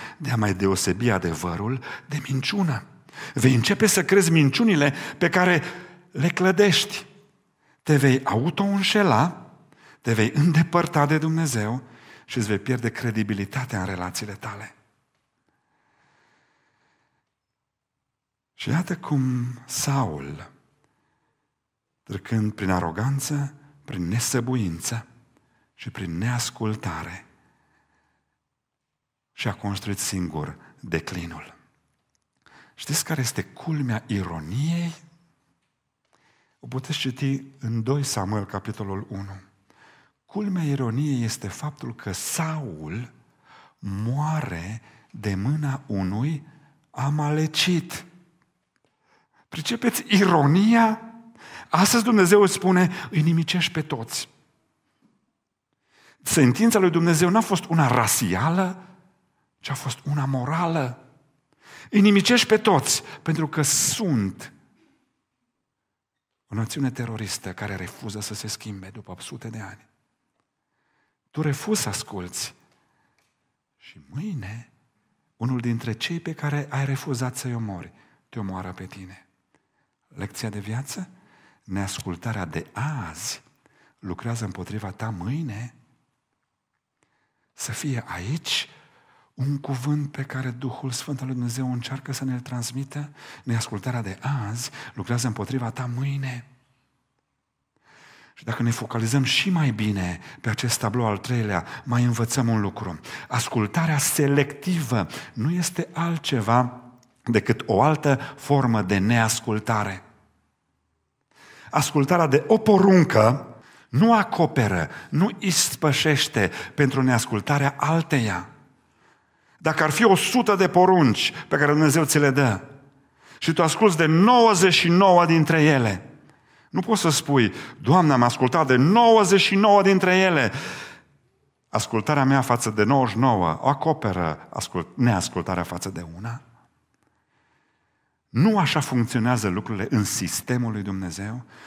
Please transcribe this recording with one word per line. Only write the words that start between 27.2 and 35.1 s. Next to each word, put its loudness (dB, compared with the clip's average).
și-a -6
construit -8
singur -6
declinul. -10
Știți -6
care -4
este -4
culmea -6
ironiei? -4